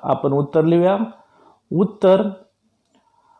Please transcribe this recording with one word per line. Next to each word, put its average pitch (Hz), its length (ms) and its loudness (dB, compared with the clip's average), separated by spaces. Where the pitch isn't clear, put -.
आपण 139 300 -2
उत्तर 147 320 0
लिहूया. 175 320 2
उत्तर, 190 500 2